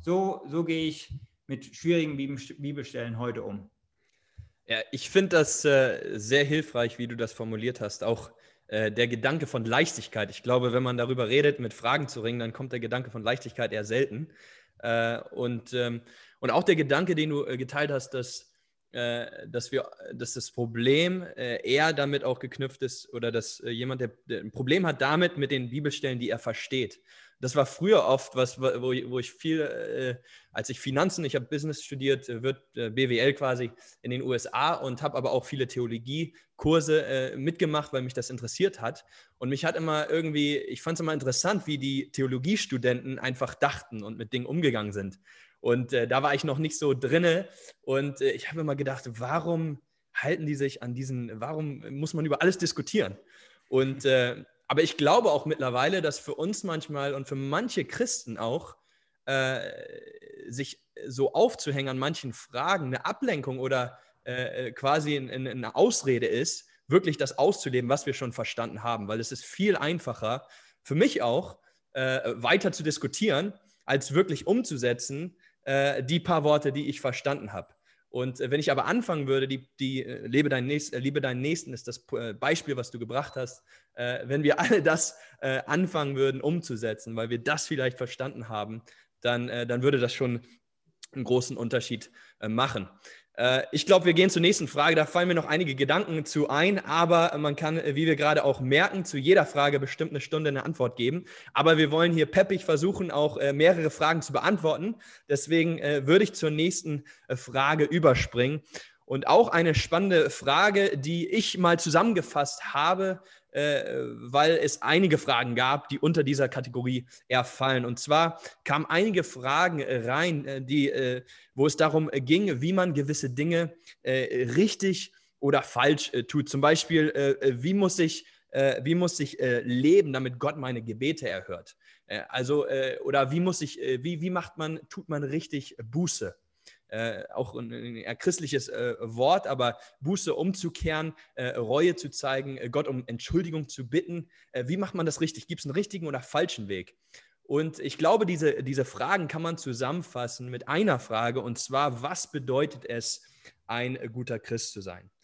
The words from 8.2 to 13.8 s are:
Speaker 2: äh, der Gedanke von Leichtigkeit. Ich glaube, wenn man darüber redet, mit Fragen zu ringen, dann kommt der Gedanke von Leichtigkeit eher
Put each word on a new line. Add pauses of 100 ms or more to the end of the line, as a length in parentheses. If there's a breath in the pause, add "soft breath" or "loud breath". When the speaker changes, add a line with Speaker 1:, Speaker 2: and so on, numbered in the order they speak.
Speaker 2:
äh,
der
Gedanke
von
Leichtigkeit.
Ich
glaube,
wenn
man
darüber
redet,
mit
Fragen
zu
ringen,
dann
kommt
der
Gedanke
von
Leichtigkeit
eher